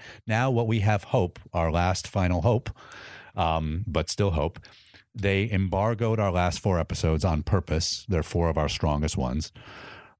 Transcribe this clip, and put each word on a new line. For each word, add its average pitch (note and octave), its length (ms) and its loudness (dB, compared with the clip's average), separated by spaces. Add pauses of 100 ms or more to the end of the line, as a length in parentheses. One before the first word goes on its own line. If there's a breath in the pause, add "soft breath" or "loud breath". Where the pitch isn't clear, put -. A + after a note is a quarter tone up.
(240 loud breath)
Now A#2 240 2
what A#2 180 2
we A2+ 120 2
have G#2 240 2
hope, F#2+ 340 0 (140)
our E2 180 2
last F2 380 0
final F2 360 0
hope, A#2 260 2 (640 loud breath)
um, D#2+ 500 0
but D#2+ 240 -2
still G2+ 220 0
hope, D#2 260 -2 (560 loud breath)
they G2 380 0
embargoed G#2 640 0
our G2+ 140 2
last F2+ 300 0
four F#2 180 2
episodes D#2+ 460 0
on D#2 180 0
purpose. - 640 0
They're E2 160 0
four E2+ 240 0
of D#2+ 100 0
our D2+ 120 2
strongest D2+ 480 0
ones, C2 340 -2 (680 loud breath)